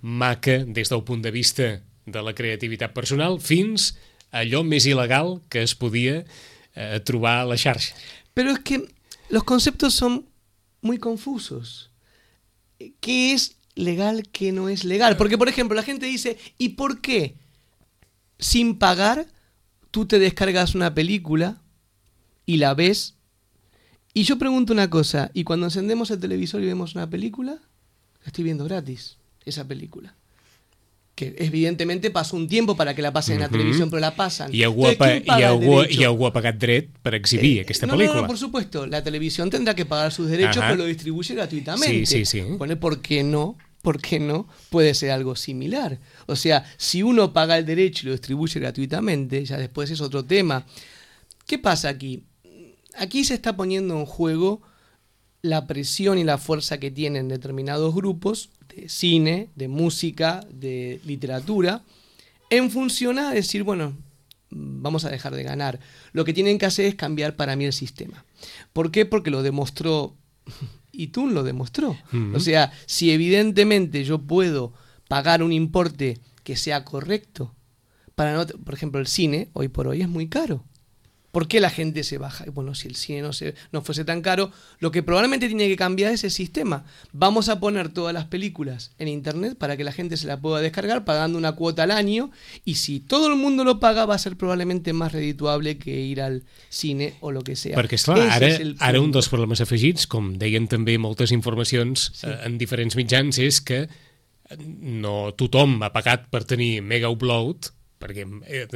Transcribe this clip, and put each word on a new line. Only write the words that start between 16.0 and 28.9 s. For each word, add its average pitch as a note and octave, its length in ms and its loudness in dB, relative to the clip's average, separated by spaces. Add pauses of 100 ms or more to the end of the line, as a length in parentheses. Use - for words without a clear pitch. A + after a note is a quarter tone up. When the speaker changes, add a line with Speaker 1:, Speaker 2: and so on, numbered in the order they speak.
Speaker 2:
dice, B3 320 -4 (180)
"¿Y A#3+ 140 -2
por C#4 320 -4
qué G3 340 -2 (1000)
sin A#3 400 2
pagar G3+ 480 4 (640)
tú G#3+ 160 -2
te G3+ 120 4
descargas F#3 560 2
una F3 200 0
película E3+ 640 0 (840)
y E3+ 100 2
la C#3 180 4
ves?". F3 400 2 (1000)
Y G#3 100 4
yo C4 140 2
pregunto C4 340 2
una G3 180 4
cosa, D3+ 420 2
¿y F3+ 120 -2
cuando E3 220 -2
encendemos G#3 440 -2
el G3 100 -4
televisor F#3 420 -4
y F#3 40 0
vemos F3+ 280 -4
una E3+ 140 -6
película? A3 440 -6
La - 760 -20
estoy - 180 -6
viendo D#3 200 -4
gratis, C#3+ 520 -8 (300)